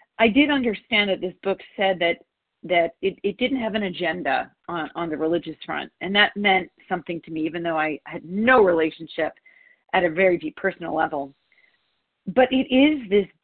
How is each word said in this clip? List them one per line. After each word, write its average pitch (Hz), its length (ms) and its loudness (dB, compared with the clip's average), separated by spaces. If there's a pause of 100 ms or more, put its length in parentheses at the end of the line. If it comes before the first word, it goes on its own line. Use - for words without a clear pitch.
(180)
I 226 100 6
did 277 220 4
understand 220 600 0
that 185 120 -2
this 180 220 -6
book 190 160 -2 (180)
said 190 220 0
that, 170 180 0 (460)
that 170 380 0
it, 190 220 -4
it 196 140 -4
didn't 262 220 -2
have 220 160 -6
an 214 80 -4
agenda 165 680 -4 (160)
on, 165 280 -8
on 165 140 -6
the 151 80 -6
religious 160 380 -4 (100)
front, 147 260 -8 (100)
and 185 140 -4
that 208 200 2
meant 190 340 2 (200)
something 175 360 -6
to 160 60 -16
me, 160 140 -4
even 165 160 -6
though 165 160 -2
I 156 280 -2
had 160 200 -14
no 220 380 4
relationship 160 680 -2 (600)
at 185 100 2
a 175 60 4
very 175 280 2
deep 156 180 -8
personal 170 400 -6
level. 156 380 -4 (920)
But 254 240 4
it 262 220 0
is 269 360 4
this 196 180 4 (160)